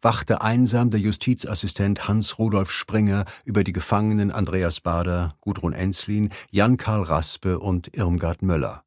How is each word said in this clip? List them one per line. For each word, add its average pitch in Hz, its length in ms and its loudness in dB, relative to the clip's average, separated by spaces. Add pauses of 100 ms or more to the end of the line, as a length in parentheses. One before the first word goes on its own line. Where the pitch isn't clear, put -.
wachte - 380 2
einsam 120 500 2
der 107 80 2
Justizassistent 101 1080 -2
Hans-Rudolf 104 640 0
Springer 101 540 0 (180)
über 104 200 0
die 92 100 -2
Gefangenen 104 560 0
Andreas 90 500 -2
Bader, 87 600 -2
Gudrun 87 320 -4
Enslin, 104 560 -2 (220)
Jan-Karl 107 500 2
Raspe 82 560 -2
und 92 400 -4
Irmgard 87 460 -2
Möller. 78 440 -2